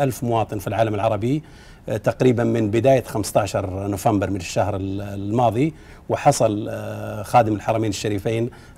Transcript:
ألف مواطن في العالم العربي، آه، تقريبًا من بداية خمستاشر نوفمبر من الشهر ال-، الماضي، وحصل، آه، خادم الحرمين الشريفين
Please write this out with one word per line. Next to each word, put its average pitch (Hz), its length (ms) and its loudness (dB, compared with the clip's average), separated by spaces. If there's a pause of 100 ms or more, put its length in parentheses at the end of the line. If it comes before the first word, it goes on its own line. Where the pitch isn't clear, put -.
ألف 135 240 -2
مواطن 113 340 0
في - 80 -8
العالم 107 280 0
العربي، 110 480 0 (460)
آه، 110 80 -2
تقريبًا 120 480 2
من 113 260 0
بداية 117 340 4
خمستاشر 98 840 -2
نوفمبر 101 440 0
من 101 60 -2
الشهر 101 400 -2
ال-، 98 260 -6
الماضي، 107 720 0 (340)
وحصل، 110 600 2
آه، 107 520 -8
خادم 110 320 4
الحرمين 110 360 -2
الشريفين 113 600 -2 (280)